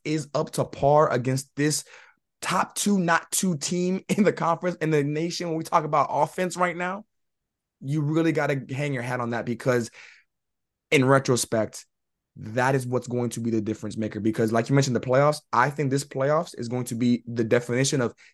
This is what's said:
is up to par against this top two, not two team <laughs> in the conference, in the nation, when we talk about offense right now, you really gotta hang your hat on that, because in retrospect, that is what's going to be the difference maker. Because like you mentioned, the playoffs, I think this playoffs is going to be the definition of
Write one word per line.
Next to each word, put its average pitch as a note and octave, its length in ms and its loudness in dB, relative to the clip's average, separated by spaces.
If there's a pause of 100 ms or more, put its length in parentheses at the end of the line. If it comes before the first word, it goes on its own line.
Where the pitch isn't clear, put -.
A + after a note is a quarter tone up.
is D#3 300 -4
up D#3+ 180 -2
to C#3 140 -2
par D3 460 4
against C3 440 -2
this D3 280 0 (580)
top - 340 -2
two, G3+ 220 2
not E3+ 340 2
two F3+ 260 0
team F3+ 480 -2
<laughs> - 40 -10
in G3+ 140 2
the E3+ 100 6
conference, E3+ 480 -2
in D#3 80 0
the D3+ 140 2
nation, E3 460 -4
when D#3+ 80 -2
we E3 60 -4
talk D#3+ 200 2
about D3 260 0
offense E3+ 480 -2
right F3+ 180 -2
now, F3+ 300 -6 (760)
you D3 200 -2
really D#3 300 2
gotta C#3+ 300 -2 (120)
hang C#3+ 200 -4
your B2 100 -4
hat B2+ 160 -4
on A#2+ 120 -4
that, A#2 140 -4
because A#2+ 460 0 (1000)
in C#3 120 6
retrospect, B2 800 2 (520)
that B2 380 0
is B2+ 100 0
what's B2 220 -2
going A#2+ 220 -2
to A#2 100 -8
be A#2 100 -2
the A2+ 120 2
difference G#2 340 -6
maker. G#2+ 240 -6
Because A2 320 0
like A#2 180 0
you C#3 60 4
mentioned, C3 200 2
the A2 40 0
playoffs, C#3 400 2 (140)
I B2 160 4
think C#3+ 200 -2
this C#3 140 0
playoffs D3 540 -2
is A#2+ 100 -8
going B2 180 -4
to A#2+ 100 -6
be A#2+ 300 2
the A#2+ 200 -4
definition B2 560 2
of A2+ 120 -2 (200)